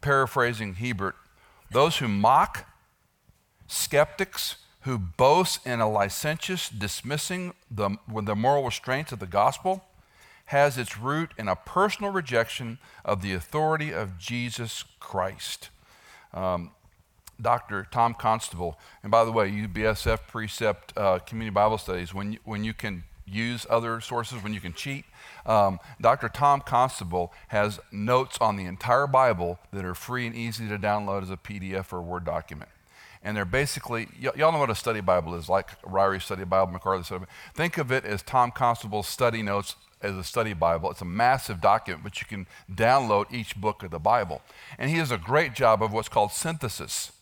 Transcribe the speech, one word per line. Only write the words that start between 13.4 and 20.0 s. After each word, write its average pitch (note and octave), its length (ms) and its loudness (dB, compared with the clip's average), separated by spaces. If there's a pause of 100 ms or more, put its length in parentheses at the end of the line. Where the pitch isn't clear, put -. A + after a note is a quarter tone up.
of F#2 240 -4
Jesus A#2+ 680 -6 (160)
Christ." - 720 -6 (600)
Um, F2+ 380 -2 (720)
Doctor A2+ 480 0
Tom A#2 240 4
Constable, F2+ 640 -2 (240)
and G#2 80 -4
by A2+ 140 8
the A2+ 80 -2
way, G#2+ 160 4
you G#2 180 -4
B G#2 180 -4
S A2 220 2